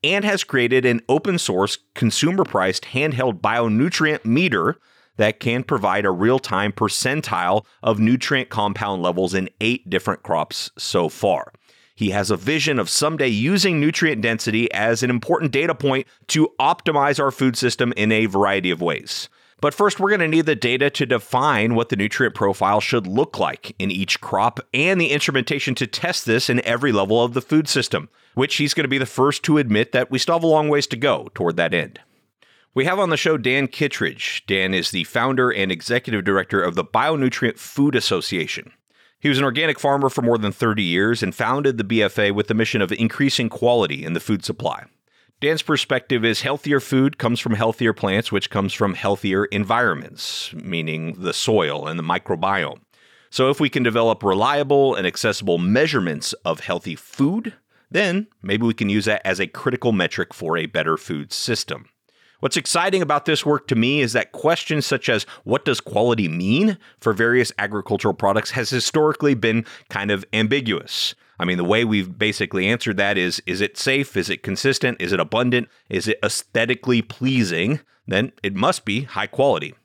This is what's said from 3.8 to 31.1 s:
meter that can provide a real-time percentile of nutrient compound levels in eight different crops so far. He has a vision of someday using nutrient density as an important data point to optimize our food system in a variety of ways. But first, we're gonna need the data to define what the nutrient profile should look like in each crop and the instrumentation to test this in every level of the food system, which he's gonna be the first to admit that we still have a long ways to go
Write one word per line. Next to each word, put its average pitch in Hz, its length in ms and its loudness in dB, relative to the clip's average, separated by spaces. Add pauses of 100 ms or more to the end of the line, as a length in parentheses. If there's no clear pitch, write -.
meter 117 500 2 (420)
that 107 220 2
can 120 240 -2
provide 101 420 0
a 95 60 4
real-time 101 640 0
percentile 104 920 0 (160)
of 110 160 0
nutrient 123 520 2
compound 101 520 -2
levels 90 320 0
in 92 160 -2 (120)
eight 113 280 -2
different 92 320 -2
crops - 560 -4
so 87 320 0
far. 82 440 -2 (420)
He 104 160 0
has 101 200 -2
a 101 60 2
vision 139 420 0
of 90 100 -2
someday 147 380 0
using 160 540 2
nutrient 151 400 0
density 113 500 0
as 113 320 0
an 123 60 0
important 139 420 0
data 151 240 0
point 135 320 -2 (200)
to 156 300 2
optimize 143 640 2
our 139 100 2
food 131 280 0
system 120 400 0
in 107 120 2
a 110 160 4
variety 98 460 2
of 82 80 -2
ways. - 480 -4 (320)
But 147 140 0
first, 202 260 0
we're 196 120 2
gonna 180 180 2
need 160 160 2
the 151 100 2
data 123 360 0
to - 140 -2
define 120 680 0
what 113 140 0
the - 80 -2
nutrient 104 380 0
profile 98 440 2
should 110 260 0
look 110 320 -2
like - 420 -4
in 95 120 -2
each 92 300 -4
crop 113 400 0 (120)
and 175 280 2
the 151 100 0
instrumentation 139 640 -2
to 127 120 -4
test - 380 -6
this 113 240 2
in 123 160 0
every 120 280 0
level 104 280 2
of 120 120 0
the 127 80 0
food 156 260 0
system, 117 400 -2 (260)
which 131 220 0
he's 147 180 -2
gonna 151 140 0
be 131 100 0
the 131 80 -2
first 139 380 0
to 147 140 4
admit 113 340 2
that 127 180 2
we 131 100 0
still 170 160 2
have 170 80 0
a 165 40 4
long 156 220 4
ways 147 180 2
to - 80 -6
go 120 380 0